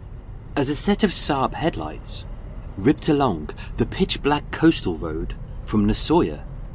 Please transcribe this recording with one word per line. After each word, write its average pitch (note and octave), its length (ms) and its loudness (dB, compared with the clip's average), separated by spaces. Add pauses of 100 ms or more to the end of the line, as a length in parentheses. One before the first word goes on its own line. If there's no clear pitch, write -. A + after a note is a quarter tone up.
(580)
as C3+ 100 2
a D3 80 0
set G3+ 300 2
of F3+ 60 4
Saab C3+ 420 2
headlights E2+ 720 -4 (500)
ripped G#2 320 2
along C3+ 440 2 (260)
the A#2+ 80 2
pitch-black - 680 0
coastal D#3+ 440 4
road D#2+ 400 -4 (260)
from G#2 260 2
Nasoya G#2+ 560 2 (320)